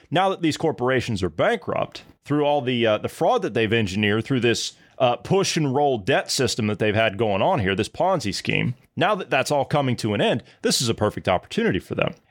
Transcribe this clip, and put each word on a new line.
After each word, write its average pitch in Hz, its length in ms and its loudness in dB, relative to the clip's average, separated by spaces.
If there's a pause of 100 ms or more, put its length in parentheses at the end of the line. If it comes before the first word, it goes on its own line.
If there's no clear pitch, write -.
Now 185 200 2
that 190 120 -4
these 156 160 0
corporations 123 640 -2
are 92 80 -2
bankrupt - 720 -2 (200)
through 147 200 0
all 143 180 2
the, 120 260 0
uh, 107 100 4
the 107 120 -6
fraud 208 340 0
that 147 100 -4
they've 110 180 2
engineered 107 520 2
through 135 160 0
this, 113 340 0 (240)
uh, 123 200 2
push - 380 0
and 143 200 0
roll 139 220 2
debt 131 340 -2
system 117 360 0
that 104 120 -2
they've 107 160 2
had 110 220 2
going 104 240 0
on 151 180 2
here, 95 160 0
this 98 120 -2
Ponzi 160 460 0
scheme, 110 420 -4 (200)
now 175 180 0
that 190 160 -6
that's 131 220 0
all 143 120 0
coming 131 340 0
to 107 160 -2
an 104 80 0
end, 208 200 0 (220)
this - 180 0
is 120 80 -2
a 113 60 0
perfect - 340 -2
opportunity 175 500 0
for - 160 -8
them. - 200 -2 (160)